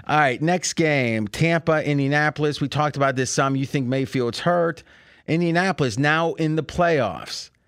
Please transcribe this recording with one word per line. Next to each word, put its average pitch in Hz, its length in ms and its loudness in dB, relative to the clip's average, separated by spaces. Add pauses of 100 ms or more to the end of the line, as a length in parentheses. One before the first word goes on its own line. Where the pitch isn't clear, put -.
All 147 120 2
right, 131 220 2
next 170 320 0
game, 123 540 2
Tampa, 160 600 0
Indianapolis. 147 720 0
We 139 80 -2
talked 147 280 0
about 135 200 2
this 127 140 -2
some. 135 240 0
You 135 100 -2
think 135 220 -2
Mayfield's 127 520 -2
hurt. 170 420 0 (460)
Indianapolis 165 720 0
now 156 360 2
in 156 200 0
the 156 80 -2
playoffs. 127 880 -2 (160)